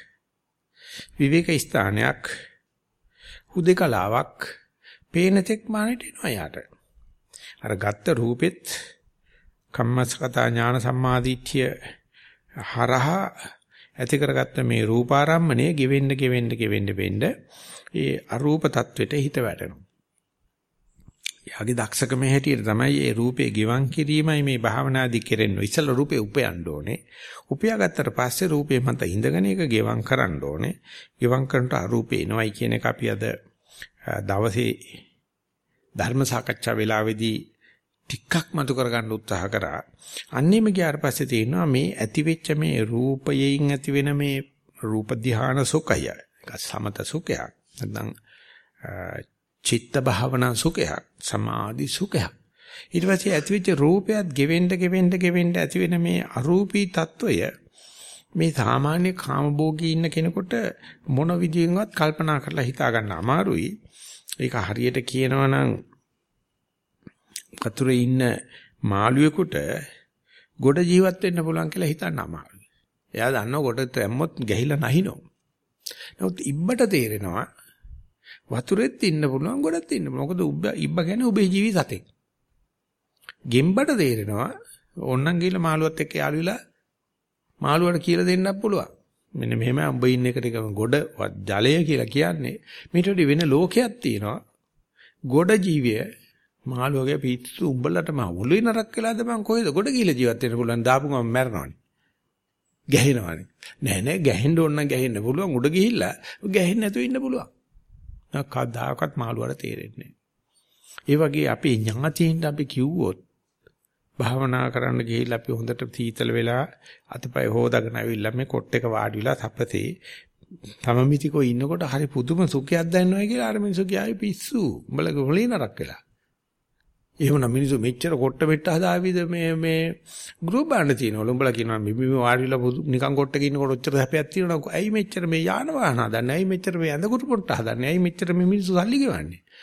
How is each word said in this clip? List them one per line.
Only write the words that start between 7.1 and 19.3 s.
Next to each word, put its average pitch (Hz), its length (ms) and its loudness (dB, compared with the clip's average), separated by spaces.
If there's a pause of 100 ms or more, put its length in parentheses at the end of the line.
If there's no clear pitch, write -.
අර 110 160 -6
ගත්ත 104 380 -4
රූපෙත් 120 500 0 (1120)
කම්මස්සගතා 123 720 0
ඥාන 120 340 0
සම්මාදිට්ඨිය 127 880 0 (960)
හරහා 131 600 2 (680)
ඇති 127 280 -2
කරගත්ත 135 420 0
මේ 117 240 2
රූපාරම්මණය 139 880 4
ගෙවෙන්න, 139 380 2
ගෙවෙන්න, 127 400 2
ගෙවෙන්න 104 420 0
වෙන්න 98 300 -2 (680)
ඒ 139 220 0 (140)
අරූප 147 380 0
තත්වෙට - 500 0
හිත 143 220 -2